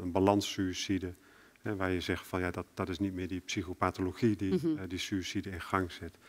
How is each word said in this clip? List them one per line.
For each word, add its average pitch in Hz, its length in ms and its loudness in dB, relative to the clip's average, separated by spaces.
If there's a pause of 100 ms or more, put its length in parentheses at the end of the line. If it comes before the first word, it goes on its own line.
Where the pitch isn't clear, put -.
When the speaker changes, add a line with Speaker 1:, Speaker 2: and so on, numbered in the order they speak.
Speaker 1:
een 90 100 -4
balanssuïcide. 95 1040 2 (480)
Hè, 107 140 -2
waar 92 140 2
je 90 100 2
zegt - 260 -2
van, 92 140 -2
ja, 90 100 0
dat, 90 240 -4
dat 95 140 -2
is 90 100 -2
niet 98 160 0
meer 90 140 -4
die 90 120 -4
psychopathologie 92 960 0
die, 95 180 0
Speaker 2:
Mhm. 131 120 2 (100)
Speaker 1:
eh, 98 120 -6
die 90 100 -4
suïcide 95 520 -4
in 87 100 -8
gang 95 320 0
zet. - 240 -12 (120)